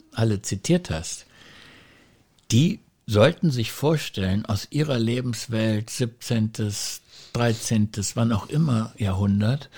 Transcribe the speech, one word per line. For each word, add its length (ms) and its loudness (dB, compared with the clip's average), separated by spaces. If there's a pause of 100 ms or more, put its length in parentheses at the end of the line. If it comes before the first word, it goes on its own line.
(140)
alle 280 0
zitiert 480 -2
hast, 380 -8 (1200)
die 300 4 (260)
sollten 440 4
sich 200 -4
vorstellen, 720 -2
aus 260 -2
ihrer 280 0
Lebenswelt, 920 -2
siebzehntes, 1120 -4 (300)
dreizehntes, 840 0
wann 160 2
auch 160 -2
immer 480 0
Jahrhundert, 800 0